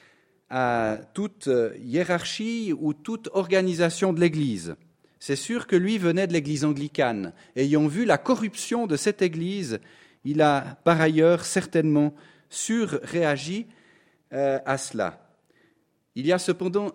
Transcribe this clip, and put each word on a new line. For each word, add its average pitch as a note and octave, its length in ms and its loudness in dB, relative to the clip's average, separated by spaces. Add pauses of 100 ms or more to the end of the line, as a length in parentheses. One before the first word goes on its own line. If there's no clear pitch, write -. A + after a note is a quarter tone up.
(500)
à A#2+ 480 0 (160)
toute, G3+ 340 -6
euh, B2 320 2
hiérarchie F3+ 1000 -2
ou D3+ 160 -2
toute A3+ 380 -10
organisation F#3 800 2
de E3 80 -2
l'Église. C3+ 560 0 (420)
C'est C#3 200 -4
sûr A#3 280 -6
que F#3+ 120 2
lui G3+ 200 2
venait F3+ 300 0
de E3+ 60 -4
l'Église D3+ 320 -2
anglicane. C3+ 680 -2 (220)
Ayant D3 320 2
vu F3 180 -2
la G3+ 120 4
corruption A3+ 680 -2
de D#3 120 -2
cette - 240 -2
Église, E3+ 580 -2 (460)
il D3 160 0
a C#3+ 420 2
par E3+ 160 4
ailleurs D#3+ 460 4
certainement D3+ 680 2 (360)
surréagi, E3+ 1160 -2 (680)
euh, C3+ 320 -2
à C3+ 120 -2
cela. G2+ 520 -6 (880)
Il B2+ 100 -8
y E3 60 2
a F3+ 60 4
cependant F#3 580 -2